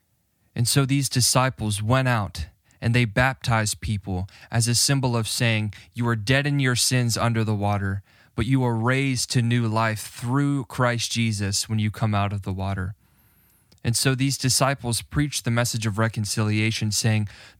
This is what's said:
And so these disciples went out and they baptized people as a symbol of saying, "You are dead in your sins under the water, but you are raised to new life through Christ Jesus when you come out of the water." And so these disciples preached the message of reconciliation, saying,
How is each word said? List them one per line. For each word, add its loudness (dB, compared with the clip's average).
And 0
so 2
these 0
disciples 0
went 2
out -2
and 0
they 4
baptized 0
people -4
as 0
a 2
symbol 2
of 0
saying, 0
"You -2
are 2
dead 2
in 2
your 2
sins 2
under 2
the 0
water, -2
but 0
you 2
are 2
raised 0
to 2
new 2
life 0
through -2
Christ 0
Jesus -2
when 0
you 2
come -2
out 0
of -6
the -6
water." -4
And 0
so 2
these 0
disciples 0
preached -2
the 0
message 0
of -2
reconciliation, 0
saying, 0